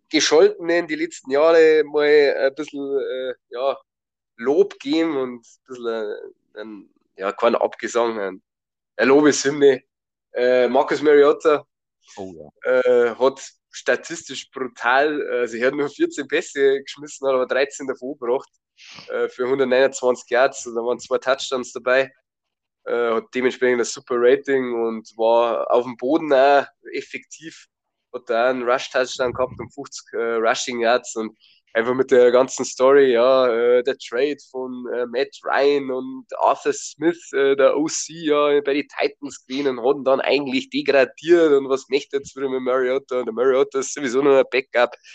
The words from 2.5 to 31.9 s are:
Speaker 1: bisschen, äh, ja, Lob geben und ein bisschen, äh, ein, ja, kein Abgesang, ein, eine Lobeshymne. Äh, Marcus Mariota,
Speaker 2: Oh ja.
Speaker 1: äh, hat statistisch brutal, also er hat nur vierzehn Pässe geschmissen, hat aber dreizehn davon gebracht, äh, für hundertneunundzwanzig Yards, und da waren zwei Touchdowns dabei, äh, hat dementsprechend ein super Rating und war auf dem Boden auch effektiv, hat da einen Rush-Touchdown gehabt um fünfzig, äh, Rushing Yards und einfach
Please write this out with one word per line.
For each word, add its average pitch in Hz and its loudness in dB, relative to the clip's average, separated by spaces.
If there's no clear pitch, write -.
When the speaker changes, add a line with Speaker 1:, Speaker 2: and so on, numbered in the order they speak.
Speaker 1:
bisschen, 139 -6
äh, 127 -6
ja, 131 -4
Lob 143 0
geben 160 -2
und 127 -6
ein - -20
bisschen, 123 -14
äh, 110 -10
ein, 107 -18
ja, 95 -6
kein 117 0
Abgesang, 113 -2
ein, 98 -8
eine 117 2
Lobeshymne. 143 4
Äh, 123 2
Marcus 139 0
Mariota, 147 4
Speaker 2:
Oh 85 -16
ja. 127 2
Speaker 1:
äh, 120 2
hat 131 -2
statistisch - -6
brutal, 131 -2
also 120 -4
er 123 0
hat 139 -2
nur 147 -4
vierzehn 151 -6
Pässe 139 -2
geschmissen, 143 -12
hat 135 0
aber 127 0
dreizehn 135 -4
davon 131 -10
gebracht, 123 -4
äh, 117 -4
für 123 -6
hundertneunundzwanzig 127 0
Yards, 127 0
und 117 -12
da 117 -4
waren 120 -4
zwei 123 -4
Touchdowns 131 -4
dabei, 127 0
äh, 117 -2
hat 110 -4
dementsprechend 123 0
ein 113 2
super - -6
Rating 131 2
und 113 -6
war 113 2
auf 120 2
dem 123 -10
Boden 151 -2
auch 135 4
effektiv, - -14
hat 123 -14
da 120 0
einen 127 -4
Rush-Touchdown 127 -2
gehabt 127 -6
um 123 -12
fünfzig, - -16
äh, 117 -4
Rushing 120 -2
Yards 120 -2
und 110 -8
einfach 117 0